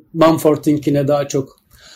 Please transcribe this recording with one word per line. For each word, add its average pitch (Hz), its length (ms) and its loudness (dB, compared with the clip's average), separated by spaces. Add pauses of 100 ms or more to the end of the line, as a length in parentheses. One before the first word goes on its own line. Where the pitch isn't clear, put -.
(120)
Mumford'inkine 151 960 0
daha 143 200 -2
çok. - 280 -6 (400)